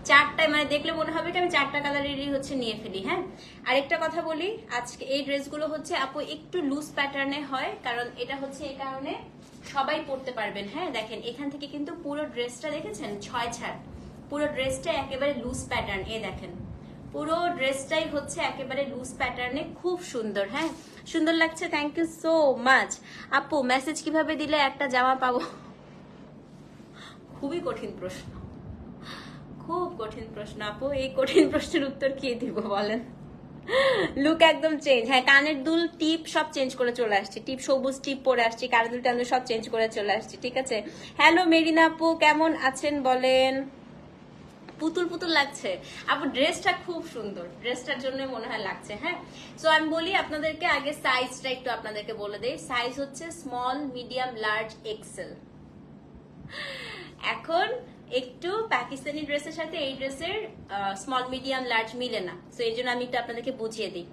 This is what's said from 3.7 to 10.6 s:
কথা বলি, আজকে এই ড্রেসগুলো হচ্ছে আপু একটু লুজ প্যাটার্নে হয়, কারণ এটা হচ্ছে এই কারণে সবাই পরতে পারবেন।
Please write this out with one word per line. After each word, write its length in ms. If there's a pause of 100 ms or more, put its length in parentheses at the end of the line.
কথা 220
বলি, 360 (120)
আজকে 340
এই 180
ড্রেসগুলো 440
হচ্ছে 300
আপু 240
একটু 420
লুজ 320
প্যাটার্নে 460
হয়, 440
কারণ 220 (120)
এটা 180
হচ্ছে 280
এই 100
কারণে 400 (580)
সবাই 340
পরতে 260
পারবেন। 420